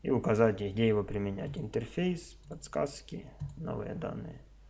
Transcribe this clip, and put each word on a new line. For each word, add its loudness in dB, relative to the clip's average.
И 0
указать, 6
где 4
его 4
применять. -2
Интерфейс, -2
подсказки, -6
новые -6
данные. -8